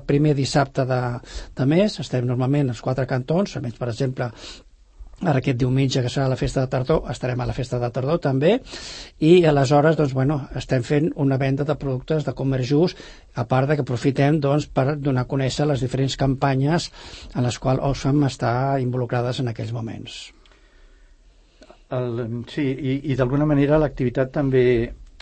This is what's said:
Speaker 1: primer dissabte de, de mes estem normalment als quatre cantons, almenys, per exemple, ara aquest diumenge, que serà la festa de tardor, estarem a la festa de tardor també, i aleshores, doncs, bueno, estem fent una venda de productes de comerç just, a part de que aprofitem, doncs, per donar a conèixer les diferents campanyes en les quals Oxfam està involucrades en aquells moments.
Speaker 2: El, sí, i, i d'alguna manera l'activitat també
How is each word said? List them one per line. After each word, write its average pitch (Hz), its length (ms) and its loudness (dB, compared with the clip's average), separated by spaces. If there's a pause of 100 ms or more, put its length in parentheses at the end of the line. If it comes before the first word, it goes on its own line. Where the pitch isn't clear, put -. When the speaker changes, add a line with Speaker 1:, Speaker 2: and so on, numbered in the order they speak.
Speaker 1:
primer 147 320 4
dissabte 139 480 0
de, 127 160 -2 (560)
de 131 100 0
mes 185 340 2
estem 123 280 -2
normalment 131 440 0
als 113 120 -10
quatre 131 240 -2
cantons, 156 480 -2
almenys, 123 240 -8
per 123 80 -4
exemple, 127 420 -4 (840)
ara 147 240 0
aquest 131 160 0
diumenge, 131 480 2
que 120 80 -2
serà 139 160 0
la 127 80 0
festa 139 240 -2
de 127 80 0
tardor, 131 400 0
estarem 123 320 -4
a 120 80 -4
la 110 80 -4
festa 127 240 -4
de 120 100 -2
tardor 135 300 -2
també, 139 300 2 (680)
i 156 120 6 (180)
aleshores, 147 480 6
doncs, 147 160 2
bueno, 131 300 0 (140)
estem 127 280 -2
fent 147 220 2 (100)
una 139 240 2
venda 139 240 0
de 143 120 0
productes 139 480 -2
de - 120 -4
comerç 135 320 -2
just, 151 320 2 (300)
a 120 180 -4
part 131 200 2
de 151 100 2
que 123 60 0
aprofitem, 139 560 2
doncs, 139 280 2
per 143 280 0
donar 135 280 0
a - 60 -10
conèixer 135 380 0
les 139 120 0
diferents 131 360 -2
campanyes 139 760 0 (400)
en 123 180 -2
les - 100 -4
quals 135 220 0
Oxfam 139 440 0
està 123 280 -2 (280)
involucrades 123 600 -2
en 127 80 -2
aquells 113 240 -8
moments. - 460 -10 (1700)
Speaker 2:
El, 120 640 -6
sí, 151 160 -4
i, 135 320 -2 (160)
i 123 40 -2
d'alguna 135 300 2
manera 143 320 4
l'activitat 135 560 0
també 135 300 2 (580)